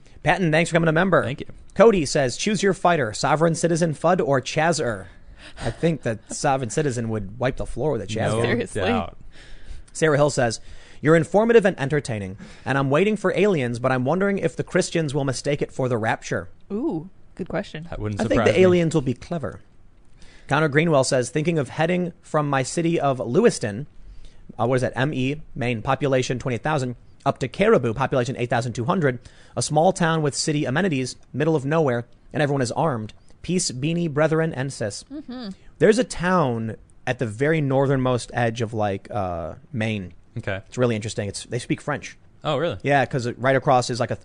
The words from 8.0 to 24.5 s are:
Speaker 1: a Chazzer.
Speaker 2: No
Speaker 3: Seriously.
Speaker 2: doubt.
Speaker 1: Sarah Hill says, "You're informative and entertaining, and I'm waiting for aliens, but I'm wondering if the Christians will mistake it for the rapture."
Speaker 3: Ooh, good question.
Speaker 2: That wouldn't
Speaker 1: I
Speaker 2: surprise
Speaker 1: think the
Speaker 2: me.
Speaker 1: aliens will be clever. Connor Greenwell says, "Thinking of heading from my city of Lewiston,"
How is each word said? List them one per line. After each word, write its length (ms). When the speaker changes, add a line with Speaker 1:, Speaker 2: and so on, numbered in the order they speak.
Speaker 1:
a 60
Chazzer. 300
Speaker 2:
No 40
Speaker 3:
Seriously. 400
Speaker 2:
doubt. 360
Speaker 1:
Sarah 260
Hill 140
says, 280
"You're 140
informative 500
and 140
entertaining, 580
and 120
I'm 120
waiting 280
for 200
aliens, 400
but 140
I'm 140
wondering 340
if 160
the 80
Christians 500
will 120
mistake 360
it 100
for 180
the 80
rapture." 500
Speaker 3:
Ooh, 380
good 140
question. 400
Speaker 2:
That 100
wouldn't 220
Speaker 1:
I 20
Speaker 2:
surprise 220
Speaker 1:
think 100
the 40
Speaker 2:
me. 40
Speaker 1:
aliens 320
will 60
be 120
clever. 460
Connor 220
Greenwell 340
says, 260
"Thinking 300
of 100
heading 520
from 280
my 140
city 360
of 200
Lewiston," 680